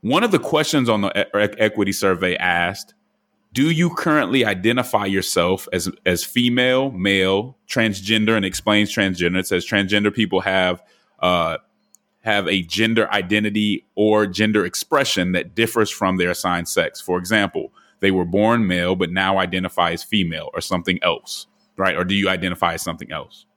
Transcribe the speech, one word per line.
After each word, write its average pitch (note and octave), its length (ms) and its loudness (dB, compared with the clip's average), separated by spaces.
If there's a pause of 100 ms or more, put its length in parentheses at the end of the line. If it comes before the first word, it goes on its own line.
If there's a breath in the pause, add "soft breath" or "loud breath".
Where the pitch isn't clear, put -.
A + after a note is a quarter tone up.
One D3 220 2
of A#3 60 2
the F3+ 80 4
questions D3+ 500 0
on G#2+ 120 2
the G2 180 -2
e-, G#2 260 0
e-, G#2 140 -4
equity G#2+ 340 2
survey F#2 440 0
asked, F2 580 -2 (600)
"Do C#3+ 160 2
you E3 240 0
currently C3+ 500 2
identify G#2+ 640 0
yourself F#2+ 680 0
as, F#2 160 -2 (160)
as F2+ 180 2
female, B2+ 680 2
male, G2 680 0 (100)
transgender?" G#2+ 680 0
And G2+ 80 0
explains G#2 500 0
transgender. F2+ 440 0
It F#2+ 80 -4
says F2 200 -2
transgender G2+ 460 0
people G2 280 0
have, F2+ 420 0 (380 soft breath)
uh, E2+ 380 0 (640)
have G#2 260 0
a F#2+ 140 2
gender A2 500 0
identity G#2 800 0
or G#2+ 320 2
gender G#2 380 2
expression F#2 680 -2
that - 220 -4
differs A2+ 360 0
from F#2+ 260 -2
their F2 140 0
assigned F2 380 -4
sex. - 320 -2
For F2+ 180 -2
example, F#2+ 540 -2 (280 soft breath)
they G2 100 4
were F#2 140 2
born G#2+ 420 2
male, F2+ 300 0
but F2+ 140 -2
now F#2+ 280 0
identify F2+ 540 0
as E2+ 100 -6
female D#2+ 520 -4
or E2+ 60 -4
something F2+ 420 -2
else, - 460 -4 (280)
right? F#2+ 200 0
Or F2+ 80 -2
do F#2 100 -2
you G2 140 0
identify F2+ 460 -2
as E2 80 -8
something - 280 -8
else? - 360 -14 (100)